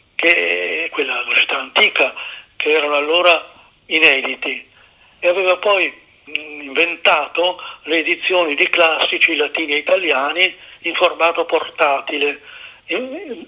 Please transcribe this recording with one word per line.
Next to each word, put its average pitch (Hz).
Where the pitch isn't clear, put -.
che, 170
quella -
grecità -
antica, 135
che -
erano 147
allora 160
inediti, 135
e 170
aveva 180
poi, 185
mm, 151
inventato 165
le 156
edizioni 170
di 156
classici 165
latini 147
e 147
italiani 165
in 165
formato 165
portatile, 147
in-, 254